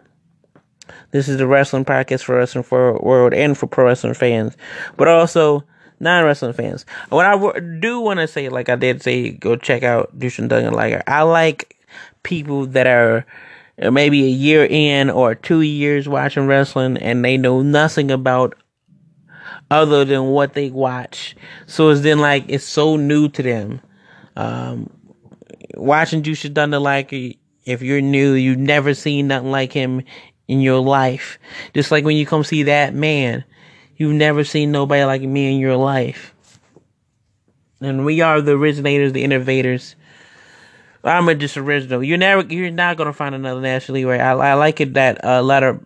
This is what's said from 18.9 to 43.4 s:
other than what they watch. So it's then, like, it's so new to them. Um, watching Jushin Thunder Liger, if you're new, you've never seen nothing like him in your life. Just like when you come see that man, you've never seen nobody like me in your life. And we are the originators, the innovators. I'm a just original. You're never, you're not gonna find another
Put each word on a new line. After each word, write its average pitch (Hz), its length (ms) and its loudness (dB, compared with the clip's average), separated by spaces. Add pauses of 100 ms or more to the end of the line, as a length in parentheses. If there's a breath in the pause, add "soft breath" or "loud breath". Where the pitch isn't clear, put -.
other 147 340 4
than 135 220 0
what 139 280 0
they 143 140 -4
watch. 127 680 -8 (300 loud breath)
So 156 240 4
it's 147 120 4
then, 151 160 4
like, 143 300 2
it's 139 160 -4
so 156 320 0
new 151 340 2
to 147 120 -6
them. 117 380 -6 (560 soft breath)
Um, 120 540 -8 (840)
watching 156 480 0
Jushin 147 340 -8
Thunder 147 240 0
Liger, 139 540 -4 (300)
if 123 180 -6
you're 139 180 -2
new, 139 320 2
you've 131 260 2
never 143 360 0
seen 143 340 -2
nothing 135 240 -4
like 135 200 -4
him 127 300 -2 (440 loud breath)
in 135 140 0
your 131 200 2
life. 135 580 0 (340 loud breath)
Just 147 180 -2
like 151 140 2
when 151 140 2
you 147 80 -2
come 151 180 0
see 151 200 -2
that 143 300 2
man, 139 480 -2 (540 soft breath)
you've 151 160 -2
never 151 320 2
seen 147 260 -2
nobody 143 340 0
like 135 180 -2
me 135 320 -2
in 135 40 0
your 131 180 0
life. 131 580 -4 (1500)
And 135 240 -4
we 156 160 0
are 156 220 2
the 147 100 0
originators, 143 640 0
the 131 100 -4
innovators. 131 720 -2 (1080 soft breath)
I'm 170 280 2
a 160 40 2
just 143 220 -6
original. 135 480 -4
You're 165 140 -2
never, 190 240 4
you're 175 280 -6
not 175 280 -2
gonna 147 160 -4
find 143 200 -8
another 131 280 -8